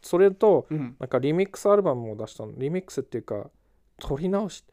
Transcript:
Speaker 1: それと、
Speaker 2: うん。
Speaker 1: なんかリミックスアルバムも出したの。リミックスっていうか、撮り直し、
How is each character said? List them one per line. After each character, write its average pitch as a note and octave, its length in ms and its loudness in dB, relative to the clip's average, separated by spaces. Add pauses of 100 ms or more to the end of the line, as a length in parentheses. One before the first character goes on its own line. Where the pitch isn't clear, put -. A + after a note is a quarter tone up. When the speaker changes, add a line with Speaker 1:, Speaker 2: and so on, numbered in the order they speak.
Speaker 1:
そ - 160 -2
れ G3 140 6
と、 G3 380 4
Speaker 2:
う D#3 60 -4
ん。 C3+ 240 -6
Speaker 1:
な C3+ 60 -6
ん - 40 -10
か B2+ 100 0
リ C#3 140 0
ミ F#3 120 2
ッ G3 40 -16
ク - 100 -18
ス G3+ 100 2
ア G#3 60 8
ル G3+ 80 2
バ D#3+ 100 2
ム A#2+ 140 -6
も G#2+ 80 -10
出 A2 120 -8
し - 80 -20
た A2 100 -12
の。 G#2+ 120 -14
リ C3 120 -4
ミ F3+ 120 -4
ッ F#3 40 -18
ク - 60 -20
ス C#3 100 -6
っ - 20 -6
て - 140 -10
い A2 40 -6
う - 20 -20
か、 G#2 260 -8 (500)
撮 C#3 180 -6
り F3+ 120 -4
直 G3 200 -2
し、 - 240 -18